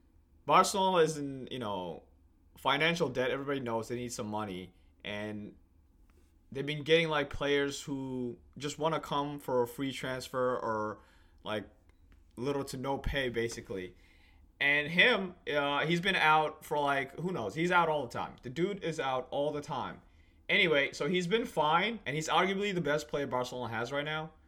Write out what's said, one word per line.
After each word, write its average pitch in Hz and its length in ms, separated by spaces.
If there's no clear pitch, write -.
Barcelona 190 520
is 160 200
in, 135 320
you 131 80
know, 95 460
financial 156 520
debt. 127 220
Everybody 139 280
knows 113 280
they 120 80
need 123 160
some 117 160
money. 98 440
And 104 500
they've 139 140
been 147 180
getting, 160 240
like, 147 220
players 143 520
who 131 560
just 143 200
wanna 151 220
come 143 400
for 127 240
a 120 40
free 135 240
transfer 127 680
or, 107 420
like, 104 200
little 139 300
to 135 120
no 135 200
pay, 135 320
basically. 113 640
And 147 280
him, 190 460
uh, 143 360
he's 170 140
been 190 160
out 156 480
for, 151 120
like, 139 420
who 170 120
knows? 110 240
He's 165 160
out 175 180
all 151 160
the 117 80
time. 85 200
The 127 60
dude 175 340
is 160 160
out 131 320
all 143 200
the 147 100
time. 120 400
Anyway, 156 420
so 147 160
he's 175 180
been 220 200
fine, 175 600
and 135 100
he's 156 120
arguably 190 480
the 175 60
best 151 260
player 143 200
Barcelona 123 460
has 120 200
right 143 120
now. 156 260